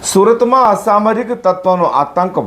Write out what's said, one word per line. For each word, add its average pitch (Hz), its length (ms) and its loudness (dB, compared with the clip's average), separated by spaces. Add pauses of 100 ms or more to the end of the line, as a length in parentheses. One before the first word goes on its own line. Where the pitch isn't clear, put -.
સુરતમાં 233 640 2
અસામરિક 214 600 0 (120)
તત્વોનો 185 440 0 (140)
આતંક 180 480 -2